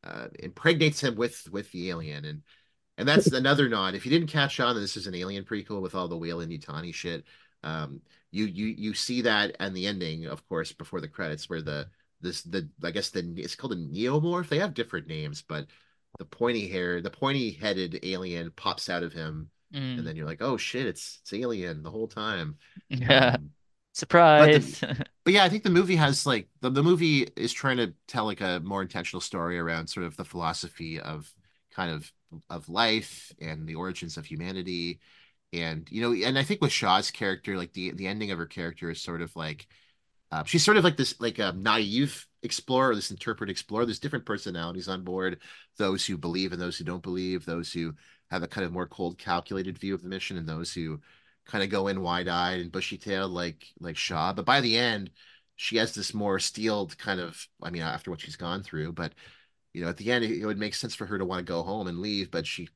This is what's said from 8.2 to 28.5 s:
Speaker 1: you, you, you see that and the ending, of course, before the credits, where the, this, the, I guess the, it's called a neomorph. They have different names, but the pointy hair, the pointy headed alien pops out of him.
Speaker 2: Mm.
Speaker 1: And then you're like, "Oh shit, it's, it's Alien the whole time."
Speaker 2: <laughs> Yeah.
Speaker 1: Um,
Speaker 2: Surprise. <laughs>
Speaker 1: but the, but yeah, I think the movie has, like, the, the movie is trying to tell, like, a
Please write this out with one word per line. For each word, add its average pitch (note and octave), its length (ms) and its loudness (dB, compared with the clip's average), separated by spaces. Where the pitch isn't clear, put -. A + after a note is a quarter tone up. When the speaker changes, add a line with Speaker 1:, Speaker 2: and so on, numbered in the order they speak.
Speaker 1:
you, G#2 160 -2
you, G2 200 -4
you G#2+ 280 -6
see B2 280 -2
that G#2 360 4
and F#2+ 180 -4
the F#2 100 -2
ending, D#2+ 400 -4
of D2 220 -10
course, D#2+ 240 -4
before - 280 -8
the D2 80 -8
credits, D2+ 400 -8
where D#2+ 140 -4
the, D2 260 -4
this, F2 220 -6
the, F#2+ 260 -4
I E3+ 80 -2
guess - 180 -4
the, - 260 -4
it's - 200 -8
called A#2 160 -8
a F#2 40 -4
neomorph. C#3 720 0
They D3 100 0
have F#3+ 160 0
different E2 340 -4
names, D2+ 340 -6
but D2+ 240 -6
the - 60 -12
pointy A#2 440 -2
hair, F2 340 -2
the G2 80 -6
pointy C3+ 420 0
headed F#2 520 -2
alien F2 480 -4
pops - 360 -4
out F2 140 0
of E2 100 -6
him. D#2 380 -8
Speaker 2:
Mm. C3 240 -6
Speaker 1:
And D#2+ 100 -6
then D#2+ 100 -6
you're D2+ 100 -6
like, D#2+ 160 -6
"Oh B2+ 140 0
shit, B2 300 -4
it's, - 360 -8
it's - 100 -12
Alien F#2+ 500 -4
the D#2+ 80 -10
whole A2 180 -6
time." F#2+ 500 -4
Speaker 2:
<laughs> - 120 -20
Yeah. B2+ 480 6
Speaker 1:
Um, - 160 -16
Speaker 2:
Surprise. D3+ 580 12
<laughs> - 20 -2
Speaker 1:
but - 100 -4
the, C3+ 140 -4
but F3+ 80 8
yeah, G3 120 10
I F3+ 40 8
think G#3 140 2
the G3 80 4
movie F3+ 260 8
has, C#3+ 300 6
like, A#2 220 2
the, B2+ 100 2
the C3+ 120 4
movie D#3+ 400 6
is - 160 0
trying B2+ 260 2
to G#2+ 160 0
tell, A#2 200 -2
like, G2+ 140 -4
a F2+ 200 0